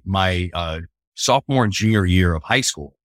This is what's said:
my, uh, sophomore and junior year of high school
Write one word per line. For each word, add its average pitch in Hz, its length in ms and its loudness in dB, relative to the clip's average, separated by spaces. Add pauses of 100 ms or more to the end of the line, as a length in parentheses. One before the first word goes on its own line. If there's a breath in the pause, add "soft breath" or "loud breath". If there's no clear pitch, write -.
my, 92 480 0
uh, 82 280 -6 (340)
sophomore 135 480 0
and 101 100 0
junior 110 320 2
year 90 280 4
of 80 100 -6
high 127 180 0
school 73 340 -8 (100)